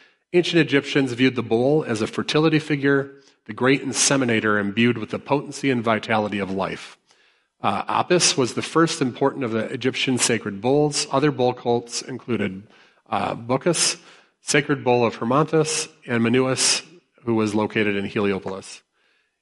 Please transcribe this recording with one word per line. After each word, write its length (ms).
Ancient 300
Egyptians 500
viewed 240
the 80
bull 400
as 180
a 60
fertility 520
figure, 520
the 80
great 300
inseminator 720
imbued 400
with 120
the 100
potency 500
and 140
vitality 560
of 100
life. 480
Uh, 300
Apis 480
was 160
the 80
first 400
important 420
of 80
the 140
Egyptian 520
sacred 440
bulls. 500
Other 200
bull 220
cults 480
included, 600
uh, 260
Bacchus, 640
sacred 460
bull 200
of 120
Hermonthis, 720
and 160
Manuus, 600
who 100
was 180
located 440
in 80
Heliopolis. 760